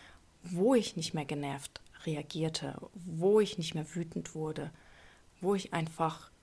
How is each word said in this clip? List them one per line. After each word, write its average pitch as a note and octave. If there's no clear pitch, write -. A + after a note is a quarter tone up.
wo F3+
ich A3
nicht D#3+
mehr D3+
genervt C#3+
reagierte, D#3
wo F3+
ich G3+
nicht D#3+
mehr D3+
wütend E3+
wurde, D#3
wo F#3
ich F#3+
einfach D#3+